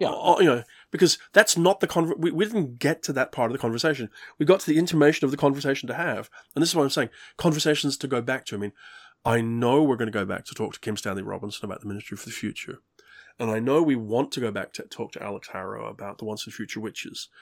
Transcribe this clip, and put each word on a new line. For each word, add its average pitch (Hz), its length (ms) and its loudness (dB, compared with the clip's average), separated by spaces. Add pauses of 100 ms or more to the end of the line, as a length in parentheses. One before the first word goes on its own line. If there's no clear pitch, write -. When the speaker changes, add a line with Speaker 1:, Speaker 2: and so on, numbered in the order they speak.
Speaker 1:
yeah. 175 80 0
Speaker 2:
on, - 340 4
you 165 60 8
know, 123 140 2 (260)
because 170 300 4 (120)
that's 214 240 6
not 175 240 4
the 175 80 0
conver-, 170 300 0
we, 165 140 0
we 175 140 0
didn't 170 340 -2
get 151 240 0
to 147 100 -4
that 131 180 -2
part 117 200 0
of - 20 -4
the 131 80 -6
conversation. 120 480 0 (300)
We 156 80 2
got 190 140 6
to - 60 -10
the 151 120 4
intimation 156 460 4
of 131 60 2
the 143 60 -6
conversation 139 520 0
to 120 40 -6
have. 123 360 -6 (260)
And 143 80 2
this 170 60 0
is 170 60 0
what 156 80 4
I'm 139 60 2
saying. 131 200 -2 (280)
Conversations 151 600 2
to 139 100 -8
go 127 140 0
back 127 260 -4
to. - 80 -10
I 101 40 -6
mean, 104 140 -6 (500)
I 117 180 2
know 120 420 4
we're 131 140 2
gonna 113 120 -2
go 104 160 -2
back 95 200 -6
to - 100 -16
talk 107 180 -6
to - 60 -16
Kim 107 180 -6
Stanley 98 240 -6
Robinson 98 440 -10
about 95 160 -10
the 104 60 -12
Ministry 104 300 -10
for - 80 -14
the - 60 -14
Future. - 480 -10 (600)
And 113 120 -2
I 110 80 0
know 139 240 4
we 147 120 4
want 113 360 -2
to - 80 -6
go 117 120 -2
back 101 220 -8
to - 100 -12
talk - 280 -12
to - 100 -14
Alex 101 280 -10
Harrow 101 380 -10
about 101 300 -12
the - 80 -10
Once 107 220 -8
and 110 80 -16
Future 110 240 -10
Witches. - 480 -10 (140)